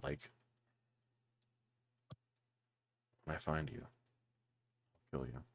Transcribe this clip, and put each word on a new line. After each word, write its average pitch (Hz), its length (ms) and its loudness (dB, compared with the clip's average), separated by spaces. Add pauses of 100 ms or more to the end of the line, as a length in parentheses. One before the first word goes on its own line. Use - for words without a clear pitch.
like, 69 280 -2 (3000)
When 78 100 0
I 82 40 -2
find 78 300 4
you, - 140 -4
I'll - 1400 -10
kill 65 80 2
you. 62 120 -4 (160)